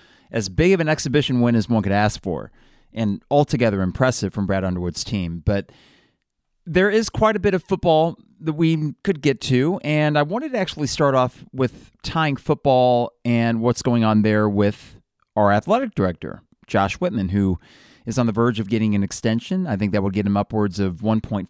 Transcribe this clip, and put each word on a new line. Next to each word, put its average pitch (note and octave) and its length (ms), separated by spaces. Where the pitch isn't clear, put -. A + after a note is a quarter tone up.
as G2+ 160
big D#3+ 240
of E3+ 80
an D#3 80
exhibition C#3+ 520
win A#2+ 140
as A2 140
one A2 160
could F#2+ 80
ask G#2 280
for, D2+ 300
and G#2 380
altogether B2+ 500
impressive G2 540
from G2 120
Brad F#2+ 180
Underwood's F2+ 400
team. E2+ 400
But G2+ 260
there F3+ 240
is G#3+ 180
quite G#3+ 280
a G3 40
bit F#3+ 140
of F3+ 80
football E3 560
that D#3 140
we D#3 400
could E3 180
get C#3 200
to, C3+ 420
and D3+ 340
I D3 40
wanted A#3+ 300
to A#3 60
actually D#3 300
start C#3 260
off B2+ 380
with - 400
tying D#3 320
football B2+ 800
and A#2 360
what's A#2 220
going A#2+ 200
on G#2+ 200
there G#2+ 260
with G2+ 480
our G#3 160
athletic A3 420
director, F2+ 480
Josh G2 280
Whitman, F#2+ 360
who F#2+ 280
is A#2 140
on A#2+ 80
the A2 60
verge A2+ 260
of G2+ 100
getting G#2+ 260
an G2 80
extension. A#2 640
I A2 100
think F#2+ 160
that G#2 100
would G2 100
get G2 140
him G2+ 100
upwards G2+ 440
of F2+ 220
one A2 180
point G2 300